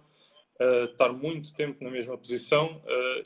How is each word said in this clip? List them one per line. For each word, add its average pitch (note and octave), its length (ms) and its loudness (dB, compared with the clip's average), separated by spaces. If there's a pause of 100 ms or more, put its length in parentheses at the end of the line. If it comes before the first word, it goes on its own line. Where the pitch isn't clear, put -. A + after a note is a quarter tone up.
(600)
eh, B2 240 4
estar B2 280 2
muito D3+ 420 -8
tempo C#3+ 300 -4
na B2 60 -10
mesma B2 280 -6
posição. D3+ 680 0
Eh, B2+ 400 -2